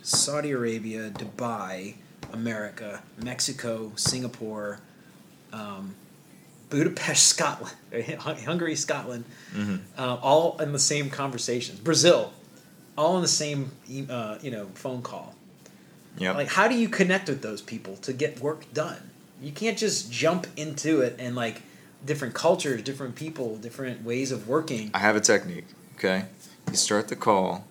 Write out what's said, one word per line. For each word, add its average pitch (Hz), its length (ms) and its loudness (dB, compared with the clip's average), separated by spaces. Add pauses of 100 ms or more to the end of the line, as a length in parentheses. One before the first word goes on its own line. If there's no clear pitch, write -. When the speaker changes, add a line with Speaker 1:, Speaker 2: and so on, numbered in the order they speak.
Speaker 1:
Saudi 147 500 2
Arabia, 110 580 -2
Dubai, 101 840 -6 (380)
America, 107 720 -6 (200)
Mexico, 117 720 -4
Singapore, 110 840 -4 (720)
um, 98 420 -10 (760)
Budapest, 151 580 4
Scotland, - 460 0 (160)
<laughs> 117 280 -6
Hun-, 156 260 -6
Hungary, 165 320 -2
Scotland, 123 480 -4 (320)
Speaker 2:
Mm-hmm. 104 200 0 (200)
Speaker 1:
uh, 127 200 0
all 156 440 6
in 147 120 0
the 143 60 0
same 147 300 2
conversations. 127 720 -4
Brazil, 147 540 6 (640)
all 165 180 4
in 180 60 2
the 156 60 2
same, 143 420 0 (180)
e-, 135 220 -8
uh, 110 320 -6
you 143 80 -6
know, 104 240 -6
phone 123 260 -6
call. - 340 -10 (840)
Speaker 2:
Yep. 175 180 2
Speaker 1:
Like, 143 120 0
how 202 200 6
do 254 60 4
you 233 160 4
connect 190 400 2
with 135 100 -2
those 107 220 -8
people 101 400 -10
to 135 100 -6
get 135 280 -2
work 151 340 -4
done? 170 240 -4 (420)
You 143 120 -10
can't 214 260 -2
just 160 340 0
jump 160 340 2 (120)
into 151 420 2
it 120 180 2
and, 123 160 -6
like, 117 280 -4 (420)
different 139 300 -2
cultures, 156 480 2
different 135 320 -8
people, 139 420 -6
different 117 480 -10
ways 127 260 0
of 107 160 -4
working. 127 460 0
Speaker 2:
I 95 60 0
have 107 180 6
a 107 40 6
technique, 92 440 4 (320)
okay? 95 300 2 (420)
You - 80 -2
start 107 320 2
the - 80 -4
call 92 540 2